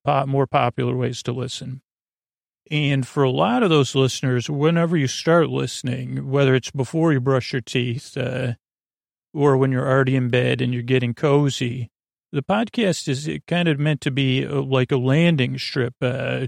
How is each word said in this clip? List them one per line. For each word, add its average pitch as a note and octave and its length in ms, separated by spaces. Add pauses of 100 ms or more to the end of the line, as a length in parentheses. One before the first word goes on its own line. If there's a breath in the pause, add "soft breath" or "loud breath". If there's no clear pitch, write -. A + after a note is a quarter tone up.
po-, C#3 220
more C#3 220
popular B2+ 480
ways B2 260
to B2+ 100
listen. B2+ 520 (880)
And C#3+ 340
for - 160
a C3 80
lot F#3 320
of G3+ 80
those D3 240
listeners, C3 560
whenever E3 480
you C#3 80
start D#3+ 440
listening, C3 800
whether C3+ 240
it's - 160
before D#3+ 420
you C3 80
brush C3 320
your B2+ 80
teeth, B2 560
uh, B2+ 360 (840)
or C#3+ 200
when C3+ 160
you're C3 160
already C3 280
in B2+ 140
bed B2 320
and B2 120
you're A#2+ 80
getting B2 320
cozy, C3+ 800 (400)
the C#3+ 100
podcast G#3 640
is, D3 220
uh, D#3 80 (100)
kind F3 200
of D3 100
meant D3 240
to D3 80
be, C3 340
uh, C#3+ 160
like C3 320
a C#3 60
landing C3+ 640
strip, B2+ 420
uh, B2+ 460